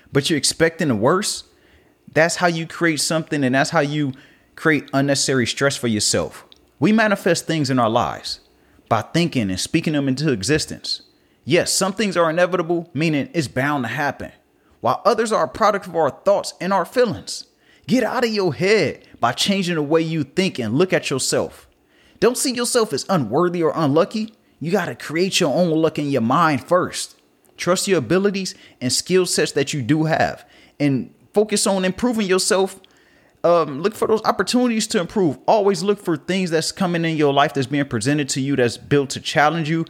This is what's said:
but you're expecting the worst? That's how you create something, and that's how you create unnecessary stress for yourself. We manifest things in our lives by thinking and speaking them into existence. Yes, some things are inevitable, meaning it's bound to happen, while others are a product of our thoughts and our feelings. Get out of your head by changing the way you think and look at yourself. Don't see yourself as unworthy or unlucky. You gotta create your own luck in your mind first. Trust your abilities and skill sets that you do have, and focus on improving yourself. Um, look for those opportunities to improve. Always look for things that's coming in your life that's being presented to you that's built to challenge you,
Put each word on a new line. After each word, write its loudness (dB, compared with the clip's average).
but 0
you're 2
expecting 0
the 2
worst? 0
That's 2
how 0
you -2
create -2
something, -2
and 0
that's 0
how 2
you -2
create 0
unnecessary 2
stress 0
for -2
yourself. -2
We 2
manifest 2
things -2
in 2
our 2
lives -2
by 0
thinking -2
and -4
speaking -2
them -2
into -2
existence. -4
Yes, 0
some -2
things -2
are 2
inevitable, 0
meaning 0
it's -2
bound -2
to -6
happen, -6
while 0
others 2
are 2
a -6
product 0
of -8
our 2
thoughts 0
and -2
our 2
feelings. -2
Get 2
out -2
of -2
your 0
head 0
by 0
changing -2
the -2
way 2
you -2
think -2
and -2
look 2
at -2
yourself. -4
Don't 2
see -4
yourself 0
as -4
unworthy 2
or 2
unlucky. 0
You -4
gotta -2
create -2
your 2
own 2
luck 2
in -4
your 2
mind 2
first. -2
Trust 0
your 4
abilities 0
and -2
skill 2
sets -2
that -2
you -4
do 2
have, -2
and 0
focus 2
on 0
improving -2
yourself. 0
Um, 2
look -2
for -2
those 0
opportunities 0
to -2
improve. 0
Always 2
look 0
for -2
things -2
that's -2
coming -2
in -2
your 2
life 4
that's -2
being -2
presented -2
to -4
you -2
that's 2
built 0
to -8
challenge 0
you, -2